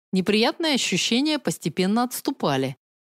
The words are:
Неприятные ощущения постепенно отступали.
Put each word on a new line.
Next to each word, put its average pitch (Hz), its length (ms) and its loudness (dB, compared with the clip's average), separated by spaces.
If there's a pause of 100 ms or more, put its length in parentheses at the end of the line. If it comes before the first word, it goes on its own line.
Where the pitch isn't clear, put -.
(120)
Неприятные 226 640 2
ощущения 262 640 0
постепенно 190 680 -2
отступали. 143 720 -2 (300)